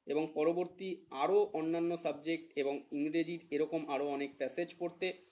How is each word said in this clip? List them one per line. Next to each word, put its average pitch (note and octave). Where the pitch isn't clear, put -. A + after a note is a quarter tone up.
এবং D3+
পরবর্তী E3+
আরও D#3
অন্যান্য E3+
সাবজেক্ট D#3
এবং C#3
ইংরেজির D#3+
এরকম D#3
আরও C#3
অনেক C#3
প্যাসেজ D#3
পড়তে, F3